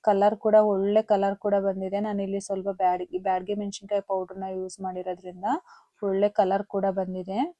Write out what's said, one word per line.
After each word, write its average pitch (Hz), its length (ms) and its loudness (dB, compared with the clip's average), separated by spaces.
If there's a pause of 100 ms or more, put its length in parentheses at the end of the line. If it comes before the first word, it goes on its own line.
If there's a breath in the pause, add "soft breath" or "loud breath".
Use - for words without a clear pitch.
ಕಲರ್ 208 400 4
ಕೂಡ 214 120 6 (160)
ಒಳ್ಳೆ 202 280 2 (100)
ಕಲರ್ 196 340 2
ಕೂಡ 202 100 2 (120)
ಬಂದಿದೆ. 190 400 -2
ನಾನಿಲ್ಲಿ 196 400 -4
ಸ್ವಲ್ಪ 190 220 -4 (140)
ಬ್ಯಾಡಗಿ, 180 440 0
ಬ್ಯಾಡಗಿ 185 340 -2
ಮೆಣಸಿನ್ಕಾಯಿ 202 500 -4
ಪೌಡರ್ನ 190 360 -4 (120)
ಯೂಸ್ 185 180 -8 (100)
ಮಾಡಿರೋದ್ರಿಂದ 180 600 -8 (600 soft breath)
ಒಳ್ಳೆ 196 200 2 (100)
ಕಲರ್ 196 260 2 (100)
ಕೂಡ 196 120 0 (140)
ಬಂದಿದೆ. 185 380 -6 (220)